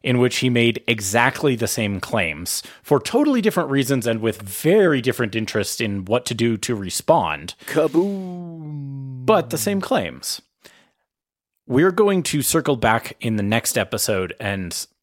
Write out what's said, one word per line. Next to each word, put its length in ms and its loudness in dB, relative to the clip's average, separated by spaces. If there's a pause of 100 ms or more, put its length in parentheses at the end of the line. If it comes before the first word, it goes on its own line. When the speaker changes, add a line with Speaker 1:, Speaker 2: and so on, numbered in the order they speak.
Speaker 1:
in 160 2
which 200 2
he 120 0
made 380 4
exactly 680 2
the 120 -2
same 320 -2
claims 640 -4 (180)
for 180 2
totally 420 2
different 280 0
reasons 380 0
and 140 0
with 200 -2
very 580 2
different 360 -2
interest 460 -2
in 240 -4
what 200 0
to 80 -4
do 240 0
to 160 -4
respond. 800 0 (140)
Speaker 2:
Kaboom. 1600 -4
Speaker 1:
But 260 2
the 80 -4
same 220 -2
claims. 600 -4 (1300)
We're 240 4
going 320 4
to 180 0
circle 340 2
back 460 0
in 140 0
the 80 0
next 340 0
episode 640 -2
and 460 -6 (180)